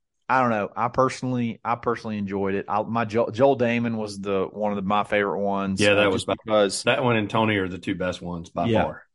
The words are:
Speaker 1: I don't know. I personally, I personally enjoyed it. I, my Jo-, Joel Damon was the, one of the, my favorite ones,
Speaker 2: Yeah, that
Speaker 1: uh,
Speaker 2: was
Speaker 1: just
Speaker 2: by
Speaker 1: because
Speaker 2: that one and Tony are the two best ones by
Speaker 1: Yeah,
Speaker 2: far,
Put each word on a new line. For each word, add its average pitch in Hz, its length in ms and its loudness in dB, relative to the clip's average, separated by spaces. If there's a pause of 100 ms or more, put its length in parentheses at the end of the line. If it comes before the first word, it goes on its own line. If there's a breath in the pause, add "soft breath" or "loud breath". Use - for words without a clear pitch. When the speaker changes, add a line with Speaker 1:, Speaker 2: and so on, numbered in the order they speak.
(280)
Speaker 1:
I 131 140 4
don't 120 80 2
know. 104 260 0
I 117 120 -2
personally, 123 760 0
I 113 120 -2
personally 113 420 -4
enjoyed 98 360 -2
it. 98 140 -4
I, 104 140 0
my 113 240 -2
Jo-, 110 240 0
Joel 131 260 4
Damon 117 400 0
was 104 240 -6
the, 95 240 0
one 104 280 -2
of 101 40 -2
the, 101 60 -4
my 101 220 0
favorite 101 360 0
ones, 98 400 -2
Speaker 2:
Yeah, 104 140 6
that 101 140 4
Speaker 1:
uh, - 20 4
Speaker 2:
was 95 60 0
Speaker 1:
just - 100 -6
Speaker 2:
by 98 80 0 (100)
Speaker 1:
because 104 380 2
Speaker 2:
that 135 200 2
one 120 140 2
and 101 140 -2
Tony 110 260 2
are 95 120 0
the 92 100 -8
two 98 160 -6
best 90 260 -4
ones 87 300 -8
by 85 160 -2
Speaker 1:
Yeah, 107 160 2
Speaker 2:
far, 78 200 -6 (120)